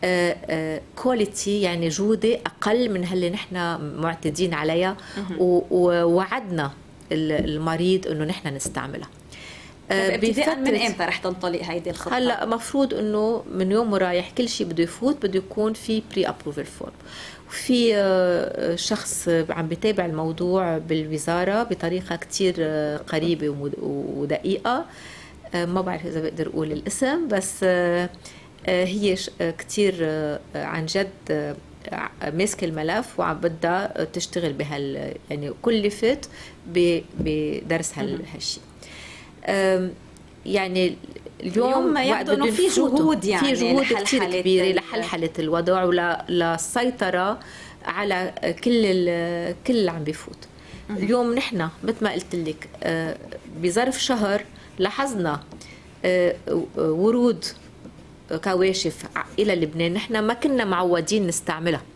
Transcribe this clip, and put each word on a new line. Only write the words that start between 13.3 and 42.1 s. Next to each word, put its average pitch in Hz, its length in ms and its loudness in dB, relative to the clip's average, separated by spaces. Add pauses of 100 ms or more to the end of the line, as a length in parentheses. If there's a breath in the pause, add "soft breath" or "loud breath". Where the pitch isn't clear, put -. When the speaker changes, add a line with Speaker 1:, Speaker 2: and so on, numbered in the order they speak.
Speaker 1:
من 185 180 0
يوم 220 200 2
ورايح 180 380 2
كل 240 180 0
شيء 214 180 -2
بده 170 160 0
يفوت 233 440 0
بده 185 120 0
يكون 214 340 -2
في 220 300 -2 (120)
pre 185 140 2
approval - 540 -8
form. - 100 -12 (560 loud breath)
وفي، 233 480 4
آه، 180 800 2
شخص - 520 -4
عم 165 400 2
بيتابع 190 380 0
الموضوع 165 720 0
بالوزارة 165 840 0
بطريقة 180 540 -2
كتير، 180 420 0
آه، 151 380 0
قريبة 156 520 0
ومد-، 143 340 -4
ودقيقة. 147 1000 -2 (680 loud breath)
آه، 175 100 0
ما 180 160 0
بعرف 175 260 -4
إذا 160 140 -4
بقدر 160 280 -4
أقول 156 240 -4
الاسم، 269 560 -2
بس، 190 340 -2
آه، 175 480 4 (560 loud breath)
آه، 180 180 2
هي 190 320 2
ش-، - 140 -6 (100)
آه، 170 100 0
كتير، 190 500 0
آه، 156 380 0 (160)
عن 156 320 -4
جد، 196 240 -2 (200)
آه، 147 260 -2 (360)
ع-، - 380 -6
ماسكة 190 340 -2
الملف 165 560 -2
وعم 165 160 0
بدها 170 680 -2
تشتغل 170 480 -4
بهال، 143 600 -6 (160)
يعني، 147 220 -6 (100)
كلفت 226 680 2 (380 loud breath)
ب-، 175 340 4 (180)
بدرس 156 800 -2
هال-، 139 140 -2
Speaker 2:
مهم. - 100 -6 (120)
Speaker 1:
هالشي. - 260 -6 (840 loud breath)
آم، 190 460 2 (540)
يعني، 185 500 2 (440)
اليوم 254 560 2
Speaker 2:
اليوم 262 160 2